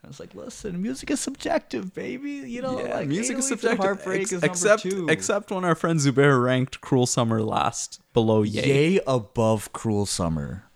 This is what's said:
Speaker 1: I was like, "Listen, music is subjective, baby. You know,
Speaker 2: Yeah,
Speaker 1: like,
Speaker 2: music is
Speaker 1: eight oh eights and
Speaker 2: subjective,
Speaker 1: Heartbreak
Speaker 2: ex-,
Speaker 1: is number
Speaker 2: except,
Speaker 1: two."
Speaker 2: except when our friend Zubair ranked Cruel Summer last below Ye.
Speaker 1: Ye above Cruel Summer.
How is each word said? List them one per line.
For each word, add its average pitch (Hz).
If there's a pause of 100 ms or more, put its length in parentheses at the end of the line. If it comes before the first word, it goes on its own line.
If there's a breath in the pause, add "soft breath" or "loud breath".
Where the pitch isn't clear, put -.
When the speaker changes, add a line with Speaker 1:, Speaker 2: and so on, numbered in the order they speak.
Speaker 1:
I -
was 139
like, 180
"Listen, 185
music 247
is 302
subjective, 262
baby. 277
You 262
know, 262
Speaker 2:
Yeah, -
Speaker 1:
like, 151
Speaker 2:
music 226
is 262
Speaker 1:
eight -
oh -
eights -
and 220
Speaker 2:
subjective, 226
Speaker 1:
Heartbreak 190
Speaker 2:
ex-, 185
Speaker 1:
is 180
number 156
Speaker 2:
except, 208
Speaker 1:
two." 185
Speaker 2:
except 208
when 185
our 165
friend 165
Zubair 139
ranked 127
Cruel 127
Summer 113
last - (140)
below 110
Ye. 107
Speaker 1:
Ye 151
above 110
Cruel 101
Summer. 78 (120)